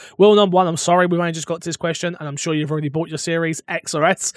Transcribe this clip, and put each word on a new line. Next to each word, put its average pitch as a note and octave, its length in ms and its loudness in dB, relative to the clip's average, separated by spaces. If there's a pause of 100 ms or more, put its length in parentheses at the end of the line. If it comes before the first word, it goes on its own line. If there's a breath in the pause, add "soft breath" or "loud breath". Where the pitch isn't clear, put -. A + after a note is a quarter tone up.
(180 loud breath)
Will G#3 160 8
number G3+ 220 4
one, F#3 100 4
I'm E3 100 -2
sorry, F3+ 300 2
we've F3 140 0
only E3+ 100 -2
just D#3+ 160 -8
got E3 160 -6
to - 60 -8
this D#3+ 80 -6
question, E3+ 420 -6
and D3+ 100 -10
I'm C#3 80 -10
sure E3 160 -4
you've D3+ 200 -2
already D3+ 160 -4
bought D#3 220 -4
your D#3 80 -8
Series E3 500 -4
X - 260 -8
or D3+ 100 0
S, - 320 0